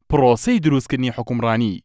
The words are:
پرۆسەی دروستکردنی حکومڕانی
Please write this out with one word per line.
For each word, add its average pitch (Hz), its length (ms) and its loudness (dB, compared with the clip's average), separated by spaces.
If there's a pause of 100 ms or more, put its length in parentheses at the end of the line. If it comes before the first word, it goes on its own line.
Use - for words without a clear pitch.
(100)
پرۆسەی 143 540 2
دروستکردنی 131 520 -2
حکومڕانی 113 680 -2